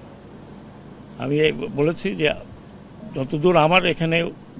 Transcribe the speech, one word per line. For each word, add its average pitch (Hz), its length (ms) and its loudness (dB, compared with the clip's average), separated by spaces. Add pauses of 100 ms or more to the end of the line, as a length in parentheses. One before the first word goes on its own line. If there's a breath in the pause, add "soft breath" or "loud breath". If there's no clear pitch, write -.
(1200)
আমি 139 220 0
এই 139 120 4
বলেছি 147 640 -2
যে 156 200 0 (800)
যতদূর 156 420 2
আমার 175 300 6
এখানে 165 440 0 (300)